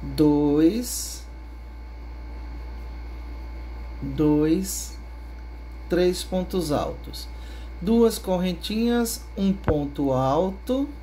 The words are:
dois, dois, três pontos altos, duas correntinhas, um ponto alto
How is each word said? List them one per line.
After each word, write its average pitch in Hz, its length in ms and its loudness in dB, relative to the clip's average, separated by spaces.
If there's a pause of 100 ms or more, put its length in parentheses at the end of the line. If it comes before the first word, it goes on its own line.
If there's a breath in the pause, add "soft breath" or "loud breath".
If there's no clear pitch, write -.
dois, 147 1200 2 (2750)
dois, 151 920 4 (960)
três 180 340 4
pontos 180 480 -2
altos, - 560 -2 (520 loud breath)
duas 226 380 6
correntinhas, 214 1040 0 (160)
um 196 160 4
ponto 143 580 0
alto 185 760 2 (160)